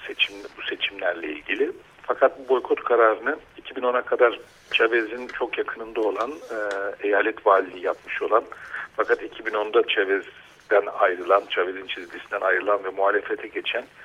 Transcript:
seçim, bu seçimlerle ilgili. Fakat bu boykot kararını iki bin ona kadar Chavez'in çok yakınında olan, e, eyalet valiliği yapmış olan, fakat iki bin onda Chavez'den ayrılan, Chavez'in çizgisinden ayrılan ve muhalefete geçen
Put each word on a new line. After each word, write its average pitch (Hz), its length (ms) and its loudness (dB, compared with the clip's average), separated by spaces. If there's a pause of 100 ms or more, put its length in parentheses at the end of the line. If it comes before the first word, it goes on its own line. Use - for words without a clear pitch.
seçim, - 280 -2 (220)
bu - 40 -14
seçimlerle 87 680 -4
ilgili. 95 440 -2 (320)
Fakat 131 360 2
bu 131 100 -6
boykot - 340 2
kararını 117 540 4 (200)
iki - 180 -14
bin 135 60 -10
ona 123 200 0
kadar 120 380 2 (320)
Chavez'in 117 560 0
çok - 300 -6
yakınında 113 440 -6
olan, 107 300 0
e, 151 260 -10 (500)
eyalet 104 400 2
valiliği 92 380 4
yapmış - 360 -4
olan, 104 220 2 (520)
fakat 113 280 0
iki - 220 -12
bin 110 80 -6
onda 107 340 2
Chavez'den 98 960 0 (160)
ayrılan, 95 500 4
Chavez'in 92 380 -2
çizgisinden 95 540 -8
ayrılan 95 420 2
ve 95 60 -4
muhalefete 101 580 0
geçen 110 360 -6 (220)